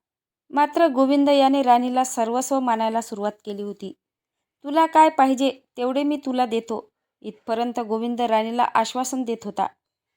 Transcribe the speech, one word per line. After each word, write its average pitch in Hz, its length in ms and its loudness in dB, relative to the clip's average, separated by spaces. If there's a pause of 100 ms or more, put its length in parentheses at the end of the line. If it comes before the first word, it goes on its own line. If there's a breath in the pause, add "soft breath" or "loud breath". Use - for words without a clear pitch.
(500)
मात्र 294 380 2
गोविंद 277 420 2
याने 277 320 4
राणीला 247 420 2
सर्वस्व 254 560 -2
मानायला 226 420 -2
सुरुवात 208 300 -6 (140)
केली 202 160 -10
होती. 196 320 -12 (680)
"तुला 302 220 2
काय 311 240 4
पाहिजे, 269 420 2 (260)
तेवढे 254 260 -2
मी 294 220 0
तुला 254 200 0
देतो," 226 460 -6 (300)
इथपर्यंत 226 580 -6
गोविंद 226 420 -4
राणीला 226 420 0
आश्वासन 254 600 -2
देत 226 220 -6
होता. 196 220 -4 (500)